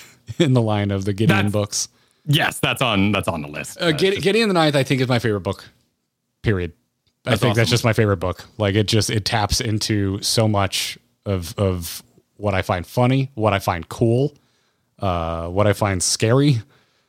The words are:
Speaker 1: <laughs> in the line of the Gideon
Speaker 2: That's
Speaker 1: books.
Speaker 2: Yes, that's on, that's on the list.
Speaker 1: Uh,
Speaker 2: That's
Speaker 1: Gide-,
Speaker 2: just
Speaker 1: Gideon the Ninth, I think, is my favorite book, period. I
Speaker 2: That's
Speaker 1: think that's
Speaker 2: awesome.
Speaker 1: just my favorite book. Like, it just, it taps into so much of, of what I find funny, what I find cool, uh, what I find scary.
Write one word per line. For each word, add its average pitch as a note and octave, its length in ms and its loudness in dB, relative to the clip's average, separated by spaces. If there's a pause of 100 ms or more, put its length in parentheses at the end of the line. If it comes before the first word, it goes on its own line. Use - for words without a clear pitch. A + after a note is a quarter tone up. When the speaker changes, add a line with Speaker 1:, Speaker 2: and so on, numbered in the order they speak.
(200)
Speaker 1:
<laughs> - 180 -10
in C#3+ 160 4
the B2 80 4
line G#2 280 0
of G2 140 -2
the G2+ 80 -2
Gideon G2 340 2
Speaker 2:
That's G2+ 60 -2
Speaker 1:
books. - 360 -4 (380)
Speaker 2:
Yes, D3+ 320 0
that's C3 240 -2
on, G#2 300 2
that's G2 160 -2
on E2+ 140 -4
the C#2+ 60 -10
list. D2+ 300 -12
Speaker 1:
Uh, F3 120 -4
Speaker 2:
That's D3+ 120 -2
Speaker 1:
Gide-, G3 120 2
Speaker 2:
just F#3+ 80 -6
Speaker 1:
Gideon G#3 260 2
the F#3+ 60 0
Ninth, D#3 200 2
I C#3 100 2
think, C3 160 0
is C3 80 0
my B2 100 2
favorite G#2+ 220 -2
book, G2 240 -6 (760)
period. F2+ 300 -2 (540)
I B2 40 -4
Speaker 2:
That's A2 120 0
Speaker 1:
think A2+ 140 2
that's A2+ 100 4
Speaker 2:
awesome. A#2 60 -2
Speaker 1:
just A#2 120 2
my A2+ 80 4
favorite G#2 260 2
book. F2+ 280 -6 (100)
Like, G2+ 180 0
it G#2+ 140 2
just, A2 220 2
it G#2+ 140 -2
taps G#2+ 360 0
into G#2 640 -2
so A2 260 2
much G2+ 480 -2 (300)
of, F2+ 320 -4
of F#2 440 -2 (340)
what G2+ 180 -2
I F#2 80 0
find F2+ 240 -2
funny, C3 480 0
what G#2+ 180 2
I G2 60 2
find F2+ 300 -4
cool, B2 460 0 (640)
uh, E2+ 500 -4
what G2 180 0
I G2+ 80 6
find F#2+ 280 0
scary. B2+ 600 2 (460)